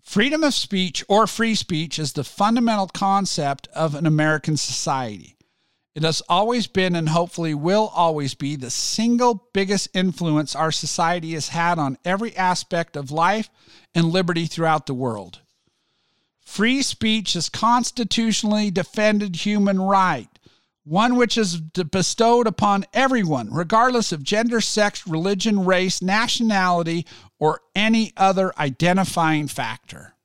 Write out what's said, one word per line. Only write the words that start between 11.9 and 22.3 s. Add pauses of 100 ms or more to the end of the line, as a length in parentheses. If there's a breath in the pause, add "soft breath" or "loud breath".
every
aspect
of
life (440 soft breath)
and
liberty
throughout
the
world. (960)
Free
speech
is
constitutionally
defended
human
right, (560 soft breath)
one
which
is
d-,
bestowed